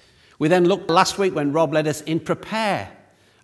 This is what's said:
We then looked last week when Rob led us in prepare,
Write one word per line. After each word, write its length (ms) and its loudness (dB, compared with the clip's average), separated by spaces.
We 80 2
then 160 4
looked 260 0
last 280 2
week 180 0
when 160 -2
Rob 200 2
led 140 0
us 140 -4
in 200 -4
prepare, 720 -4